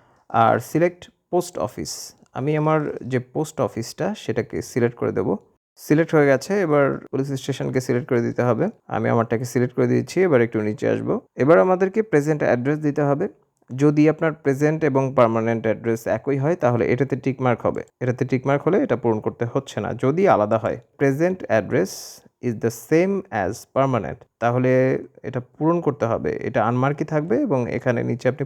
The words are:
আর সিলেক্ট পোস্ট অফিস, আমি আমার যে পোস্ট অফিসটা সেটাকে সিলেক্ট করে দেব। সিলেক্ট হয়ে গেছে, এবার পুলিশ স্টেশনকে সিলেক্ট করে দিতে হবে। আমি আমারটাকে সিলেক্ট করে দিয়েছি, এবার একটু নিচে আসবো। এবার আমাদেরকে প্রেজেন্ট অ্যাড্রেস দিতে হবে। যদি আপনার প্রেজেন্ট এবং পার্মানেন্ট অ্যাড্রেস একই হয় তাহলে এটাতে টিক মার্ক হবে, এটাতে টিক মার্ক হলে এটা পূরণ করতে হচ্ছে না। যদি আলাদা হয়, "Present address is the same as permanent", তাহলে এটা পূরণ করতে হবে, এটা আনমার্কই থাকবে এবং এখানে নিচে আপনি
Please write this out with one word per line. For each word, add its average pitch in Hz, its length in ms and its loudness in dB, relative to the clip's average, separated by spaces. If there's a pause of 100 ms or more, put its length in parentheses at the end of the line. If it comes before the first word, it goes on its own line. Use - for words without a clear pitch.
(300)
আর 113 300 4
সিলেক্ট 175 520 -2 (200)
পোস্ট 175 280 -2
অফিস, - 540 -10 (200)
আমি 147 240 -2
আমার 151 480 0
যে 127 140 0
পোস্ট 147 420 -6
অফিসটা 131 560 -4
সেটাকে - 440 -6
সিলেক্ট 120 360 -2
করে 110 140 -2
দেব। 104 240 -2 (400)
সিলেক্ট 160 400 0
হয়ে 147 120 4
গেছে, 139 340 0
এবার 143 380 2 (120)
পুলিশ 139 200 -4
স্টেশনকে 135 500 -4
সিলেক্ট 123 280 -2
করে 117 120 2
দিতে 120 200 -2
হবে। 123 260 2 (200)
আমি 113 220 -2
আমারটাকে 120 360 0
সিলেক্ট 123 300 0
করে 127 120 2
দিয়েছি, 123 340 0
এবার 156 200 4
একটু 113 200 0
নিচে 107 280 -2
আসবো। 113 320 -2 (140)
এবার 156 240 4
আমাদেরকে 190 440 2
প্রেজেন্ট 151 400 0
অ্যাড্রেস 131 360 2
দিতে 151 220 -2
হবে। 143 260 0 (480)
যদি 151 340 4
আপনার 156 240 0
প্রেজেন্ট 147 500 0
এবং 135 320 2
পার্মানেন্ট 113 480 2
অ্যাড্রেস 113 440 -2
একই 117 300 0
হয় 147 180 0
তাহলে 117 360 2
এটাতে 131 240 0
টিক 127 260 -4
মার্ক 120 240 0
হবে, - 180 -2 (160)
এটাতে 127 260 -2
টিক 131 220 -2
মার্ক 139 160 0
হলে 156 200 2
এটা 123 120 0
পূরণ 110 240 0
করতে 110 340 -4
হচ্ছে 131 280 -4
না। 95 120 -4
যদি 143 340 0
আলাদা 107 300 4
হয়, 107 200 -2 (220)
"Present 151 400 0
address 117 500 0 (540)
is 123 100 -2
the 110 180 -2 (200)
same 185 280 2
as 98 340 -4 (220)
permanent", 123 400 0 (240)
তাহলে 127 600 2 (240)
এটা 127 160 -6
পূরণ 160 420 -2
করতে 135 240 -2
হবে, 104 380 -2
এটা 107 220 0
আনমার্কই 135 400 0
থাকবে 160 360 -2
এবং 139 300 -2
এখানে 123 320 -2
নিচে 123 260 -2
আপনি 139 160 -4